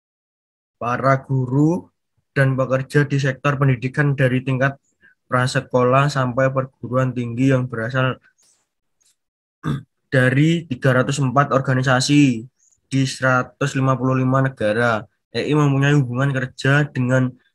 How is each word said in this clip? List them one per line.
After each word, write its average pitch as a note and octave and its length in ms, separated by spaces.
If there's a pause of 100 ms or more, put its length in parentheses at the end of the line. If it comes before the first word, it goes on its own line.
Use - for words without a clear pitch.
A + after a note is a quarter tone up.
(800)
para B2 400
guru C3+ 720 (400)
dan C3+ 240
pekerja C3 480
di C#3 160
sektor C3+ 400
pendidikan C3+ 560
dari B2+ 240
tingkat C3+ 400 (480)
prasekolah B2+ 800
sampai C3 400
perguruan C3 640
tinggi A#2+ 400
yang B2+ 160
berasal B2 560 (1400)
<clears throat> D3 240 (320)
dari C#3+ 480
tiga C3 320
ratus C3 240
empat C3+ 320
organisasi C3 960 (400)
di C3+ 160
seratus C3 720
lima C3 240
puluh C3 240
lima C3 240
negara. A2+ 560 (260)
E A#2 140
I C3 100
mempunyai C#3+ 400
hubungan C3+ 400
kerja C3+ 560
dengan B2+ 400 (260)